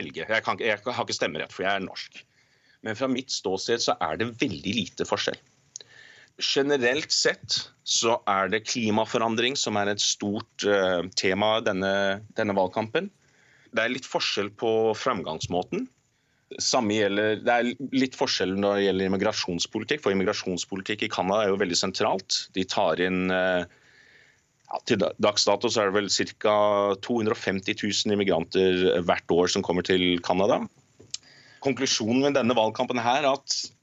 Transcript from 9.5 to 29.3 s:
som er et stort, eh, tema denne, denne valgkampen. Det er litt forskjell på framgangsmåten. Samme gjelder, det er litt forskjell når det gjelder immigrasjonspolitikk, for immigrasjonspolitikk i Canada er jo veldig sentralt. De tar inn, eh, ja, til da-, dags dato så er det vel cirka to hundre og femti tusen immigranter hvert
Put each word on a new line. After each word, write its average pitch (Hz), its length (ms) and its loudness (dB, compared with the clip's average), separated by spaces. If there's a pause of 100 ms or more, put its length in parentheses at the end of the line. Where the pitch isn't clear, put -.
som 107 240 0
er 101 160 0
et 101 80 -2
stort, - 640 -4
eh, 92 380 2 (100)
tema 107 480 2
denne, 98 320 0 (400)
denne 104 240 0
valgkampen. 110 480 -2 (680)
Det 110 80 2
er 117 80 -2
litt 131 160 -8
forskjell - 480 -2
på 117 140 -2 (260)
framgangsmåten. 90 920 -4 (720)
Samme 113 340 0
gjelder, 107 480 0
det 120 80 2
er 120 180 2 (280)
litt 131 180 0
forskjell 95 460 0
når 101 160 4
det 101 80 2
gjelder 95 240 2
immigrasjonspolitikk, 98 960 -2
for 101 120 2
immigrasjonspolitikk 98 880 -4
i 107 80 -4
Canada 98 320 0
er 101 80 2
jo 98 80 2
veldig 92 160 0
sentralt. 107 640 -2 (180)
De 95 160 -2
tar 87 320 2
inn, 92 300 0
eh, 92 320 2 (1040)
ja, - 180 -6
til 110 140 2
da-, 90 100 2 (140)
dags 104 240 2
dato 101 180 2
så 113 140 2
er 101 80 2
det 95 80 0
vel 104 160 2
cirka 107 400 0 (500)
to 120 140 -2
hundre 107 180 0
og - 60 -8
femti 95 340 -2
tusen 104 400 -2
immigranter 92 960 2
hvert 87 260 0